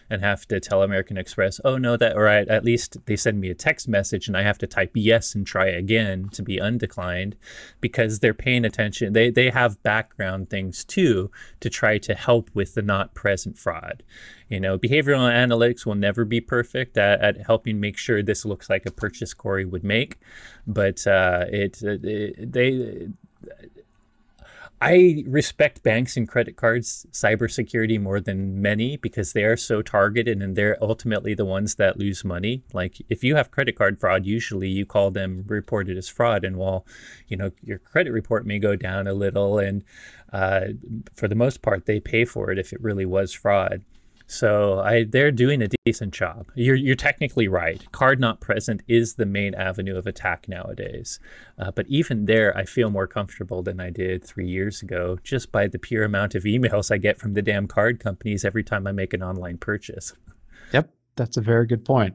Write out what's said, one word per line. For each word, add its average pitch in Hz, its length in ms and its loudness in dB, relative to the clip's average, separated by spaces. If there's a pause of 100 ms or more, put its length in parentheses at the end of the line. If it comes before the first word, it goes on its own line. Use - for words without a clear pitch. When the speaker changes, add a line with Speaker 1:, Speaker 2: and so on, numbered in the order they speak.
Speaker 1:
and 101 120 -4
have 101 280 -2
to 101 100 0
tell 98 240 2
American 98 320 -2
Express, 95 480 -2
"Oh, 131 140 2
no, 123 180 0
that," 113 220 2
or 107 100 6
I, 104 140 6
at 107 240 2
least 120 400 0
they 107 100 0
send 104 240 0
me 95 100 -4
a 87 60 -6
text - 320 -2
message 101 400 0
and 101 80 -2
I 95 60 0
have 104 160 2
to - 100 -6
type - 280 -2
yes 110 380 4
and 98 140 -4
try 95 200 2
again 95 680 0
to 104 100 -8
be 92 140 -4
undeclined, 95 800 -4 (420)
because 110 400 0
they're 110 140 4
paying 123 320 0
attention. 104 480 -2
They, 117 160 6
they 127 200 4
have 120 320 0
background 98 680 -2
things 95 340 -6
too 107 480 2 (300)
to 120 80 -4
try 110 300 2
to - 140 -4
help 120 400 2
with 101 200 -4
the 110 80 -4
not 101 320 0
present - 440 -2
fraud. - 460 -8 (460)
You 95 100 -4
know, 95 200 0
behavioral 131 520 2
analytics 120 540 4
will 107 100 -2
never 101 300 0
be 117 160 0
perfect 120 560 -4
at, 101 240 4
at 101 240 0
helping 110 340 0
make 104 180 -4
sure 104 260 0
this 101 220 -2
looks 101 220 -8
like 98 200 -2
a 92 40 -10
purchase - 420 -8
Corey 98 300 -4
would 90 200 -8
make, 107 340 -2 (480)
but, 98 400 -2
uh, 92 440 4
it, 101 340 -4
it, 104 200 -4
it, 104 480 -6
they, 127 580 0 (1700)
I 170 460 6
respect 143 560 0
banks 120 340 2
and 113 100 0
credit - 280 -2
cards 117 560 0
cybersecurity 110 920 0
more 98 180 0
than 95 400 -4
many 107 380 0
because - 360 -6
they 104 100 2
are 110 140 4
so 110 260 -2
targeted 104 580 2
and 95 140 -4
they're 104 260 2
ultimately 107 540 -2
the 101 100 -2
ones 98 300 -2
that 98 240 2
lose 98 260 -4
money. 101 380 -4 (100)
Like, 92 220 -4 (120)
if - 160 -4
you 151 120 4
have 143 160 0
credit 135 240 -2
card 101 240 0
fraud, 95 260 2
usually 98 440 -4
you 98 160 -2
call 98 260 2
them, 92 340 -6
report 104 440 -4
it 90 80 -6
as 92 120 -10
fraud, 113 340 0
and 95 140 -4
while, 92 300 -4 (400)
you 107 100 -6
know, 98 140 -4 (100)
your 101 160 -10
credit 160 340 -2
report 110 360 -2
may 104 100 -4
go 101 180 2
down 95 300 -4
a 98 80 -2
little, 101 460 0
and, 98 240 -2 (500)
uh, 95 280 0 (520)
for - 140 -4
the 101 80 0
most 123 260 0
part, 98 240 0
they 107 140 0
pay 113 260 0
for 101 240 -6
it 95 80 -2
if - 160 -6
it - 80 -14
really 98 240 -2
was 92 260 0
fraud. 98 520 0 (480)
So 104 500 2
I, 113 240 4
they're 131 260 4
doing 127 320 2
a 101 60 -2 (160)
decent 110 280 -2
job. - 400 -6
You're, 131 220 4
you're 131 200 2
technically 135 520 0
right. 85 440 -2
Card 131 280 2
not 117 200 0
present 107 480 -4
is 117 280 4
the 110 100 0
main 98 300 -2
avenue 95 420 -4
of 92 80 -6
attack 92 420 -6
nowadays. - 720 -12 (380)
Uh, 95 140 -6
but - 160 -4
even 139 380 0
there, 110 300 4
I 98 100 -4
feel 110 260 0
more 95 160 -2
comfortable 98 560 -8
than 92 160 -6
I 90 100 -8
did 92 340 -4
three 90 240 -8
years 95 360 -4
ago, 90 400 -4
just - 280 -6
by 104 160 2
the 92 120 -6
pure 110 240 -2
amount 104 320 -2
of 92 80 -4
emails 107 480 0
I 104 80 0
get 104 180 2
from 107 160 -6
the 104 80 0
damn 101 240 0
card 117 340 0
companies 101 460 -4
every 101 180 -2
time 101 220 -4
I 98 60 -4
make 98 240 -4
an 92 80 -4
online 90 340 -8
purchase. - 560 -8 (600)
Speaker 2:
Yep, 156 180 2 (240)
that's 120 220 -4
a 120 40 0
very 117 240 4
good 117 180 0
point. 110 320 4